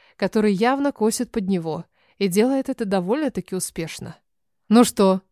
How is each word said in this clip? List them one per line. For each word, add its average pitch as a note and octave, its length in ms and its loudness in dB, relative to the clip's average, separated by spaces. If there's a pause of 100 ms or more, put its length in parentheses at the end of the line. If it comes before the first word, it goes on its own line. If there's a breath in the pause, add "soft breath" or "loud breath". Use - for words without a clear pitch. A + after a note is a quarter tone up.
(180 soft breath)
который G#3 360 0
явно C4+ 380 0
косит A3 400 -2
под G3 160 -4
него E3 380 -4 (320)
и G3+ 100 0
делает B3+ 420 0
это B3+ 160 -6
довольно-таки G3 720 -2
успешно. - 640 -10 (520)
«Ну A3+ 140 8
что, F#3+ 380 2 (100)